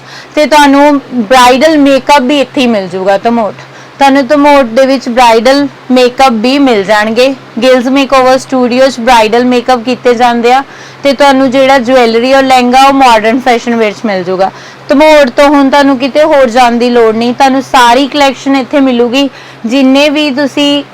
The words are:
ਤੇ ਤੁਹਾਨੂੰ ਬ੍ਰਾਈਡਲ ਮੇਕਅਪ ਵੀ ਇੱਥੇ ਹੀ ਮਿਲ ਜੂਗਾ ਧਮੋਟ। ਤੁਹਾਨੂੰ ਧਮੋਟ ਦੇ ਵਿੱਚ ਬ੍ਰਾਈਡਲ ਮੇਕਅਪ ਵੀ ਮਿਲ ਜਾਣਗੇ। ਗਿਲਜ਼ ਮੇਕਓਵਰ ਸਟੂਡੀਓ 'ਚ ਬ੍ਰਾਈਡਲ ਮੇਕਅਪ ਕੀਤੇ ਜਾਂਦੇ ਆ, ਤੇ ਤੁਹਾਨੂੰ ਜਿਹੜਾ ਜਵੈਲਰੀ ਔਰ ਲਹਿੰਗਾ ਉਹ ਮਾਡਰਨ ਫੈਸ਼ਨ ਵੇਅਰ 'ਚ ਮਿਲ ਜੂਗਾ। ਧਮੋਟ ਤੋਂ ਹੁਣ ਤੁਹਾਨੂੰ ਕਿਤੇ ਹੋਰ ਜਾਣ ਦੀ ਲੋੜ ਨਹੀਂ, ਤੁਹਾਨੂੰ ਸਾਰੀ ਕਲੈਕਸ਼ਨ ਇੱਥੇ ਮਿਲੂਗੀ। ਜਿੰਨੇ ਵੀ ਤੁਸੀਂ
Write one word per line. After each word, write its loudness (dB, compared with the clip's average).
ਤੇ 0
ਤੁਹਾਨੂੰ 2
ਬ੍ਰਾਈਡਲ 2
ਮੇਕਅਪ 0
ਵੀ -2
ਇੱਥੇ -4
ਹੀ 0
ਮਿਲ -2
ਜੂਗਾ -2
ਧਮੋਟ। -4
ਤੁਹਾਨੂੰ 2
ਧਮੋਟ 2
ਦੇ 2
ਵਿੱਚ -2
ਬ੍ਰਾਈਡਲ 0
ਮੇਕਅਪ 0
ਵੀ -2
ਮਿਲ 0
ਜਾਣਗੇ। 0
ਗਿਲਜ਼ 2
ਮੇਕਓਵਰ 0
ਸਟੂਡੀਓ -2
'ਚ -8
ਬ੍ਰਾਈਡਲ 0
ਮੇਕਅਪ -2
ਕੀਤੇ -2
ਜਾਂਦੇ 0
ਆ, 0
ਤੇ 0
ਤੁਹਾਨੂੰ 0
ਜਿਹੜਾ 2
ਜਵੈਲਰੀ 0
ਔਰ 2
ਲਹਿੰਗਾ 2
ਉਹ 2
ਮਾਡਰਨ 2
ਫੈਸ਼ਨ -2
ਵੇਅਰ -2
'ਚ -14
ਮਿਲ -4
ਜੂਗਾ। -2
ਧਮੋਟ 2
ਤੋਂ 2
ਹੁਣ 2
ਤੁਹਾਨੂੰ 0
ਕਿਤੇ -2
ਹੋਰ 2
ਜਾਣ 0
ਦੀ 0
ਲੋੜ 2
ਨਹੀਂ, -4
ਤੁਹਾਨੂੰ 0
ਸਾਰੀ 2
ਕਲੈਕਸ਼ਨ -2
ਇੱਥੇ -2
ਮਿਲੂਗੀ। 0
ਜਿੰਨੇ 0
ਵੀ -2
ਤੁਸੀਂ -2